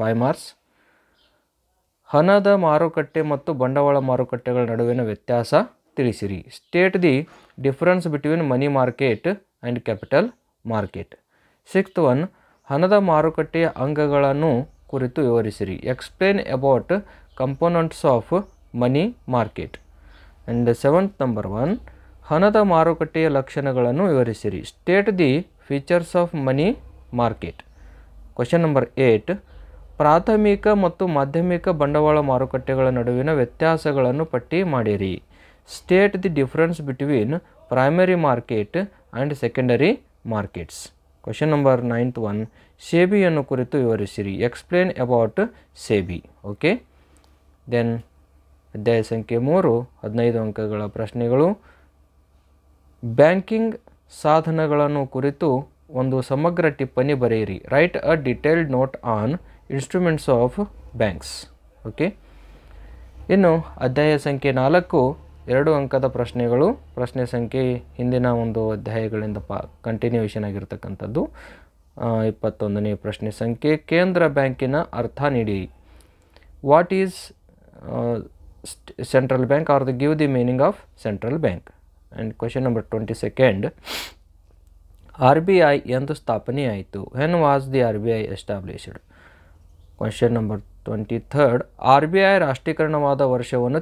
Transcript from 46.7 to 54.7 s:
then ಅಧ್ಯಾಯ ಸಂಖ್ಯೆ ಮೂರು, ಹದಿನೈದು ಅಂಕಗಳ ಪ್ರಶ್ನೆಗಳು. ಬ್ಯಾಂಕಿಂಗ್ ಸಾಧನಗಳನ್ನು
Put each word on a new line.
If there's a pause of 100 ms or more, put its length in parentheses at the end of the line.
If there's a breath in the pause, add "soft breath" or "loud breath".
then (880)
ಅಧ್ಯಾಯ (100)
ಸಂಖ್ಯೆ (120)
ಮೂರು, (280)
ಹದಿನೈದು
ಅಂಕಗಳ (140)
ಪ್ರಶ್ನೆಗಳು. (1700 soft breath)
ಬ್ಯಾಂಕಿಂಗ್ (460)
ಸಾಧನಗಳನ್ನು (120)